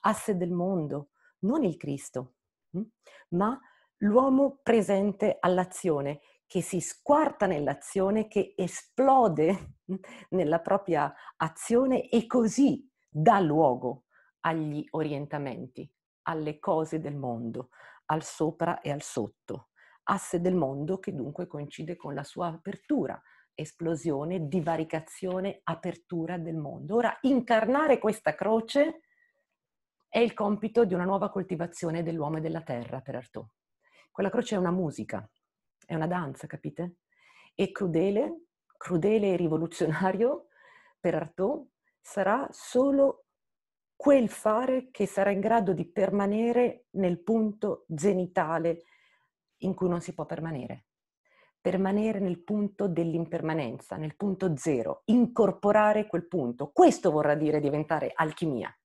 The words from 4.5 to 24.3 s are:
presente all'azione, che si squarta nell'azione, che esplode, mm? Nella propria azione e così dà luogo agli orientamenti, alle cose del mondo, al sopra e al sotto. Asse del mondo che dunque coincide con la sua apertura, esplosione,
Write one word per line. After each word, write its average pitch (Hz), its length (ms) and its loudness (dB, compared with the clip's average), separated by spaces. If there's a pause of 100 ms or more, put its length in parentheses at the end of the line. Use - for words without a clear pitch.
presente 202 800 2
all'azione, 165 800 0 (260)
che - 140 -2
si 170 200 -4
squarta 285 680 0
nell'azione, 190 800 0
che 202 260 -2
esplode, 190 1200 2 (140)
mm? 185 40 -4 (340)
Nella 165 320 0
propria 160 500 0 (280)
azione 240 720 0
e 226 160 2
così 240 600 2 (220)
dà 196 320 6
luogo 139 640 2 (360)
agli 156 500 -4
orientamenti, 143 1000 -6 (340)
alle 156 340 -6
cose 160 420 -2
del 143 160 -8
mondo, 120 540 -8 (380)
al 156 140 -2
sopra 165 600 -4
e - 80 -6
al 143 100 -4
sotto. - 680 -10 (400)
Asse 185 300 -2
del 180 140 0
mondo 151 440 -2
che 190 160 -10
dunque 147 320 -8
coincide 151 480 -12
con 156 200 -12
la 147 100 -8
sua 175 240 -6
apertura, 165 720 -4 (340)
esplosione, 160 920 -4